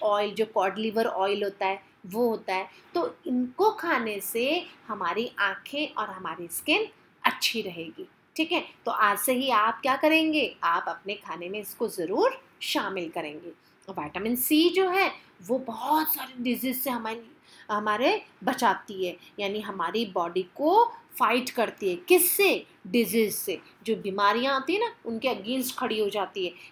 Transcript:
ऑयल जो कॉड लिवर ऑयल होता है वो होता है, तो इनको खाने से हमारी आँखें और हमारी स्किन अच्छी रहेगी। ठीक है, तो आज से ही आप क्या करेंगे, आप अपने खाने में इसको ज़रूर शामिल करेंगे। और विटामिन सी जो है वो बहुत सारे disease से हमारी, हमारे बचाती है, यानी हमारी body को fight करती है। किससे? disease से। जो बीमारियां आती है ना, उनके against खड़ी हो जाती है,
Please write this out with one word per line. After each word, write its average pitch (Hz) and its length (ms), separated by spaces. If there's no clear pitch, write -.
ऑयल 208 300
जो 220 120
कॉड 196 320
लिवर 220 280
ऑयल 202 380
होता 202 220
है 196 160
वो 226 240
होता 208 260
है, 196 120
तो - 240
इनको 254 440
खाने 247 480
से 277 460
हमारी 202 520
आँखें 202 540
और 214 160
हमारी 175 380
स्किन 415 400
अच्छी - 380
रहेगी। 170 460
ठीक 320 160
है, 349 120
तो 240 60
आज 202 280
से 262 140
ही 262 160
आप 226 320
क्या 254 140
करेंगे, 311 680
आप 170 240
अपने 190 280
खाने 175 340
में 208 100
इसको 214 280
ज़रूर 220 520
शामिल 190 480
करेंगे। 160 420
और 190 140
विटामिन 202 320
सी 311 340
जो 370 200
है 370 220
वो 254 120
बहुत 262 560
सारे 254 280
disease 247 340
से 269 120
हमारी, 226 320
हमारे 214 500
बचाती 196 640
है, 175 120
यानी 202 220
हमारी 196 440
body 185 380
को 370 300
fight 247 300
करती 202 400
है। 175 60
किससे? 349 720
disease 214 460
से। - 260
जो 220 120
बीमारियां 208 600
आती 269 180
है 403 60
ना, 453 140
उनके 233 240
against 240 480
खड़ी 226 220
हो 208 100
जाती 190 360
है, 170 80